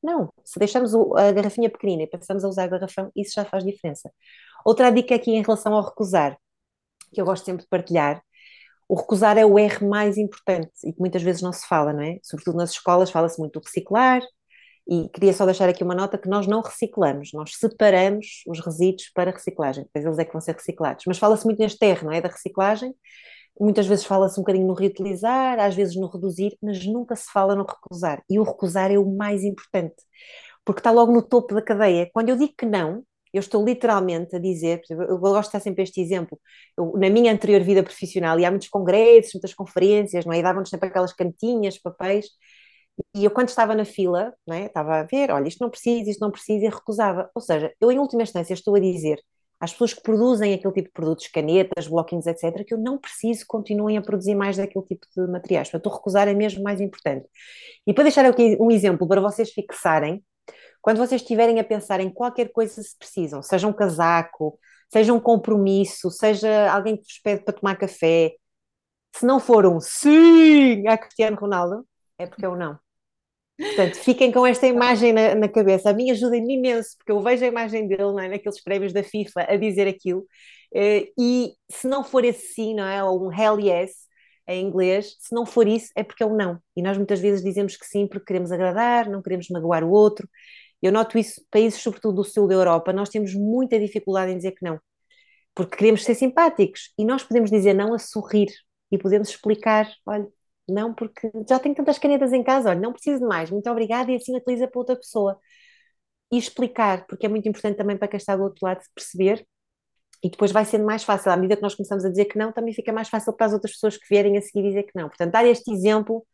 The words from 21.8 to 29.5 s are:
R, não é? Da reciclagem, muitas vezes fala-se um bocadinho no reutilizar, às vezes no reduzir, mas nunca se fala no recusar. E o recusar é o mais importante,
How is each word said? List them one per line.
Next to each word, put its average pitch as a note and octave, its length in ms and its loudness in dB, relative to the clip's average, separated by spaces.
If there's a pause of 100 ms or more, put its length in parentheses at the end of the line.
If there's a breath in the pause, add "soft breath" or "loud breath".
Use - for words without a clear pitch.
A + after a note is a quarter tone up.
R, F3+ 200 2
não D3+ 80 -6
é? E3 80 -2
Da F3 80 -6
reciclagem, G#3+ 680 -4 (680 loud breath)
muitas G#3 260 2
vezes G3 180 0
fala-se F#3+ 340 0
um F#3+ 40 -4
bocadinho F#3+ 240 0
no F#3 80 0
reutilizar, G3+ 840 -2
às G3+ 160 0
vezes F3+ 220 -2
no F#3 120 -6
reduzir, F#3 540 -6
mas G3 240 -8
nunca A#3 300 -6
se - 160 -16
fala G3 240 2
no G3 80 -2
recusar. E3+ 680 -8
E G3 80 2
o G#3+ 60 2
recusar F#3+ 480 -2
é G3+ 60 4
o G3 80 2 (100)
mais G#3 280 -4
importante, F#3+ 520 -6 (680 loud breath)